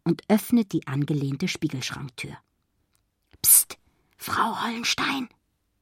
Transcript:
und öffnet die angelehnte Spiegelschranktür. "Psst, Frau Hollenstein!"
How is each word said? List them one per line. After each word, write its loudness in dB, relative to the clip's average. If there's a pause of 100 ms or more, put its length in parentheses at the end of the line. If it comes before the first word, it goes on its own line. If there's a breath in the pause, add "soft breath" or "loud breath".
und 0
öffnet 2
die -2
angelehnte 0
Spiegelschranktür. -6 (1080)
"Psst, 4 (400)
Frau -2
Hollenstein!" -2 (520)